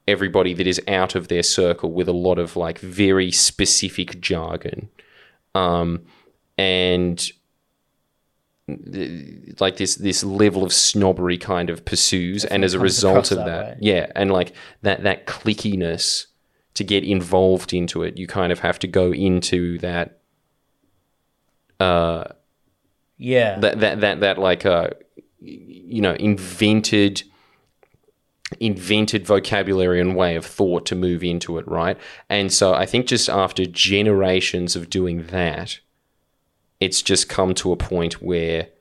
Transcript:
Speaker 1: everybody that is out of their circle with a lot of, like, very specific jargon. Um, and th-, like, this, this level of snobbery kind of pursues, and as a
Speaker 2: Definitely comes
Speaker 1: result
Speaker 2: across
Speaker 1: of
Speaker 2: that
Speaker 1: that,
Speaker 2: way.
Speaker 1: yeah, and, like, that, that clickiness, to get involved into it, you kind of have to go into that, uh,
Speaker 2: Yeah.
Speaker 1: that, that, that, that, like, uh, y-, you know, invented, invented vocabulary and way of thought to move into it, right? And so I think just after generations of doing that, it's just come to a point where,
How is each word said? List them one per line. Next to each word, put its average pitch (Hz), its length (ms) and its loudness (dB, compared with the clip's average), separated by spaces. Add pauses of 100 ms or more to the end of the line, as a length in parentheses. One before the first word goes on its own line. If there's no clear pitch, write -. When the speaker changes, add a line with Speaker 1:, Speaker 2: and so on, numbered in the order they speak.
Speaker 1:
everybody 95 460 2
that 90 140 -2
is 90 200 0
out 92 280 0
of 87 140 -4
their 87 140 0
circle 87 500 0
with 87 180 -2
a - 20 2
lot 87 260 2
of, 85 180 -4
like, 85 220 -4
very 95 520 2
specific - 920 -2
jargon. 82 720 -6 (640)
Um, 85 480 0 (560)
and 90 600 2 (1500)
th-, - 880 -12
like, 95 200 0
this, 95 180 -2
this 95 260 -2
level 98 420 2
of 90 80 -2
snobbery 90 680 2
kind 87 320 -2
of 82 140 -8
pursues, 92 600 0
and 98 180 0
as 92 120 2
a - 20 0
Speaker 2:
Definitely 95 120 2
comes 92 80 0
Speaker 1:
result 98 160 4
Speaker 2:
across 107 200 2
Speaker 1:
of 92 60 0
Speaker 2:
that 87 80 -4
Speaker 1:
that, 85 200 -6
Speaker 2:
way. 120 140 -14
Speaker 1:
yeah, 101 340 0
and, 98 160 0
like, 90 220 0 (300)
that, 95 220 0
that 95 220 0
clickiness, 95 1000 -4 (480)
to 104 100 -4
get 98 200 2
involved 92 680 2
into 87 300 -2
it, 87 160 -6
you 90 80 -10
kind 87 260 -2
of 87 80 -2
have 87 200 0
to 92 60 -4
go 90 260 2
into 87 680 0
that, 87 420 -6 (1600)
uh, 85 440 2 (920)
Speaker 2:
Yeah. 120 420 0
Speaker 1:
that, 107 220 2
that, 107 220 0
that, 92 180 0
that, 95 180 2
like, 92 280 2
uh, 87 240 2 (500)
y-, - 260 -20
you 90 360 -6
know, 90 120 2
invented, 104 1080 2 (1400)
invented 104 640 0
vocabulary 95 760 2
and 90 140 0
way 87 220 2
of 80 100 -8
thought 87 400 -2
to - 80 -4
move 90 300 -2
into 85 340 -4
it, 80 80 -10
right? 85 320 -2 (300)
And 98 240 0
so - 220 4
I 95 120 0
think 123 200 0
just - 220 0
after 95 380 0
generations 92 1120 2
of 85 120 -10
doing 87 380 -2
that, 87 540 -4 (1000)
it's 92 240 -2
just - 260 0
come 92 260 0
to 90 180 -2
a 87 40 0
point 87 460 -4
where, 82 460 -2 (120)